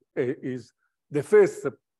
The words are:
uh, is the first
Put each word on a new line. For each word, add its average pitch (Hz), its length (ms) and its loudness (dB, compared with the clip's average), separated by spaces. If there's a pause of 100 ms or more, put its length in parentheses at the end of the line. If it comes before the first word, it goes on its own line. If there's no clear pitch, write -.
(180)
uh, 156 40 -4 (200)
is 127 300 -12 (400)
the 143 120 -4
first 202 440 2 (320)